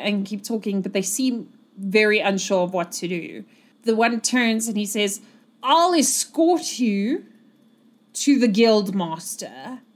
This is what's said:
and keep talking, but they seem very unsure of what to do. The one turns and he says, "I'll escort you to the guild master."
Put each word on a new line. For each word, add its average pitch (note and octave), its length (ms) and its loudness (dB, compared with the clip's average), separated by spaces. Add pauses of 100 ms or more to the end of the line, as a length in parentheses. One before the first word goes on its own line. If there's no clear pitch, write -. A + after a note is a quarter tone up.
and G3+ 200 -2
keep G#3 160 -10
talking, G#3 400 -4
but G3 100 -6
they G3 100 0
seem A#3+ 460 -2 (300)
very G#3 420 2
unsure G3 440 0
of F3+ 100 -6
what F3 180 -4
to - 160 -8
do. D#3+ 360 -8 (400)
The A3+ 120 2
one A#3 240 2
turns A3+ 480 0
and G#3 80 -4
he G#3 100 -2
says, G3+ 340 -2 (420)
"I'll E4+ 320 4
escort - 840 0
you A3 460 0 (1000)
to C#4 140 6
the A#3 100 4
guild G#3 460 4
master." E3 840 -8 (160)